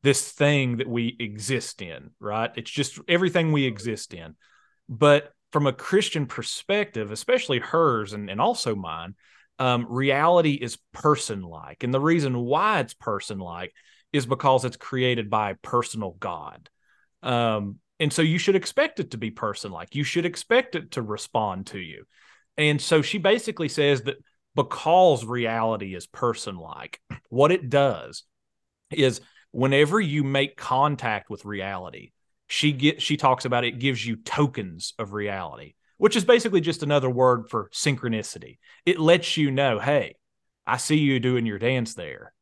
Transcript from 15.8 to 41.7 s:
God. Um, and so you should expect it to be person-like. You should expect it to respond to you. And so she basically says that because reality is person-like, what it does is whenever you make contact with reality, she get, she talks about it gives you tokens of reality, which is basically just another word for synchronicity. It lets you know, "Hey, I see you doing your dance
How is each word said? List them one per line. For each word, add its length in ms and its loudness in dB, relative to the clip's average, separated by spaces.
God. 500 -10
Um, 560 -2
and 120 2
so 100 0
you 160 4
should 180 2
expect 440 0
it 120 -6
to 60 -10
be 140 -6
person-like. 640 -8
You 80 -2
should 220 -2
expect 500 0
it 160 -8
to 100 -6
respond 680 -4
to 120 -12
you. 240 -14
And 240 4
so 200 4
she 160 -2
basically 520 0
says 340 2
that 140 -6
because 680 4
reality 680 -2
is 100 -12
person-like, 960 -6
what 220 4
it 180 -2
does 540 0
is 300 2
whenever 480 4
you 260 0
make 320 0
contact 720 -2
with 160 -12
reality, 680 -10
she 260 2
get, 280 2
she 160 0
talks 280 2
about 180 0
it 160 -4
gives 260 -2
you 120 -4
tokens 840 -4
of 140 -8
reality, 600 -8
which 180 4
is 80 2
basically 380 4
just 220 -4
another 260 2
word 400 4
for 240 -6
synchronicity. 840 -4
It 140 2
lets 360 4
you 140 2
know, 300 2
"Hey, 380 0
I 100 0
see 200 0
you 220 4
doing 280 0
your 100 -4
dance 380 -2